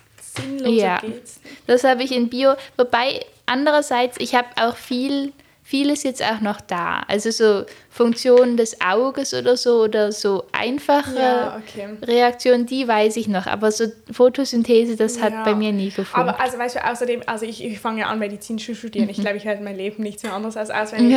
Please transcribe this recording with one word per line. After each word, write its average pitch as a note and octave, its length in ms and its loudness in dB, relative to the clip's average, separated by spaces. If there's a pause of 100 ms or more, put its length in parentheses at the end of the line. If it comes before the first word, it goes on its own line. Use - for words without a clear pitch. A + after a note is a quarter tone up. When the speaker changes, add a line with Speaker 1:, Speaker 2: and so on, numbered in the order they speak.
(200)
Speaker 1:
sinnlos, C4+ 600 -4
Speaker 2:
Ja. F#3 200 2
Speaker 1:
geht's A3+ 420 -12
nicht. - 140 -20 (100)
Speaker 2:
Das B3 160 4
habe C4 220 4
ich C4 80 -4
in A#3+ 160 0
Bio, C4+ 260 4 (220)
wobei B3 440 0 (260)
andererseits, C4+ 720 2
ich A#3+ 160 -2
habe A#3+ 100 2 (140)
auch A#3 160 0
viel, C#4 560 -4 (320)
vieles C#4+ 400 0
jetzt C4 180 -4
auch A3 180 -2
noch G#3 200 -2
da. F3 480 -4
Also G#3+ 220 0
so G#3+ 340 2 (260)
Funktionen A#3+ 680 4
des A3+ 240 -2
Auges B3+ 540 0
oder B3 220 2
so A#3+ 260 2
oder G#3+ 300 0
so G3 400 -2
einfache C#4 600 0
Speaker 1:
Ja, B3+ 480 0
okay. G3+ 260 -14 (140)
Speaker 2:
Reaktionen, A#3+ 640 2
die B3+ 220 -4
weiß A3 280 2
ich A3 120 -4
noch. F#3 180 -2
Aber G#3+ 240 0
so G#3+ 140 -2 (260)
Photosynthese, A#3 840 2
das A3 240 0
hat G#3+ 120 0
Speaker 1:
Ja. A3 120 -6
Speaker 2:
bei G#3+ 100 2
mir G#3+ 180 0
nie G3 180 -2
gefunkt. G3 240 -6 (140)
Speaker 1:
Aber - 120 -2
also B3+ 180 -2
weißt B3 180 -4
du, - 100 -4
außerdem, A#3+ 400 -2
also A3 180 -6
ich, A3+ 180 -10
ich G#3+ 180 -8
fange A3 200 -4
ja G#3 60 -4
an, G#3+ 120 -4
Medizin G#3 400 -6
zu A3+ 160 -10
studieren. A3 360 -4
Ich G3+ 80 -8
Speaker 2:
Mhm. G3+ 40 -4
Speaker 1:
glaube, G3+ 140 -2
ich F#3+ 80 -10
werde G#3 180 -4
mein G3+ 140 -10
Leben G#3 260 -8
nichts G#3 200 -8
mehr G#3+ 100 -8
anderes A3 240 -8
als G#3+ 140 -6
auswendig A3 460 2